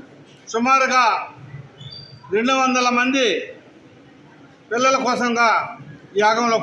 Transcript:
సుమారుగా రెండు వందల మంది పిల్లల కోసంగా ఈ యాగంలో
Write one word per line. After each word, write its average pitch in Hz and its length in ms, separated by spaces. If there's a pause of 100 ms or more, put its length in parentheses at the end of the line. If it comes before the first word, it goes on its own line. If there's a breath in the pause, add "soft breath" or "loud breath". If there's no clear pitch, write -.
(520)
సుమారుగా 262 500 (1300)
రెండు 240 260
వందల 254 280 (100)
మంది 254 260 (1500)
పిల్లల 262 260 (100)
కోసంగా 233 420 (680)
ఈ 202 60
యాగంలో 226 400